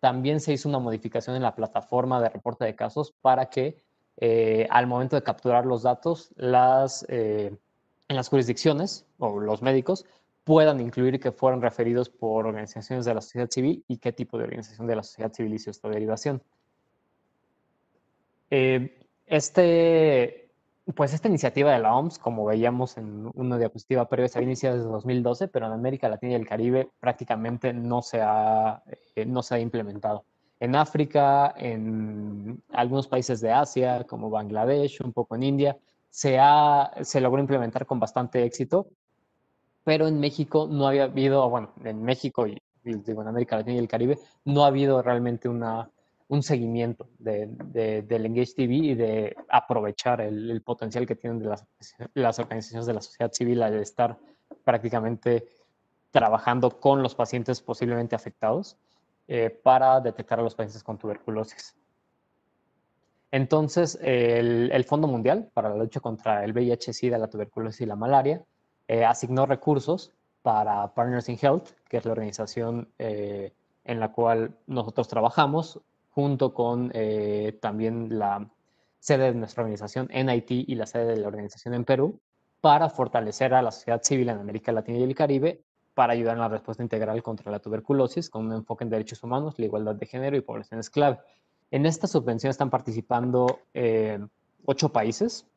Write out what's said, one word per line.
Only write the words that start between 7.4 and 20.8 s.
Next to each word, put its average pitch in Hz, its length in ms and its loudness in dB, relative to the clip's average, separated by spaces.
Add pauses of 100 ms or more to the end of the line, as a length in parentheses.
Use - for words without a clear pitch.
en 143 80 -2
las 127 100 -4
jurisdicciones 143 800 2 (120)
o 104 220 -2
los 104 220 -2
médicos 135 440 2 (380)
puedan 156 380 6
incluir 127 380 0
que 131 120 -2
fueron 127 300 2
referidos 120 480 0
por 110 380 -2
organizaciones 110 580 -6
de 120 80 0
la 110 80 -4
sociedad 123 280 -6
civil 135 380 -2
y 123 100 -6
qué 120 140 -4
tipo 120 280 -8
de 117 60 -4
organización 113 420 -10
de 117 80 2
la 107 80 2
sociedad 110 280 -6
civil 110 220 -2
hizo 107 160 -6
esta - 180 -10
derivación. 110 540 -2 (2000)
Eh, 131 580 0 (200)
este, 160 1200 4 (460)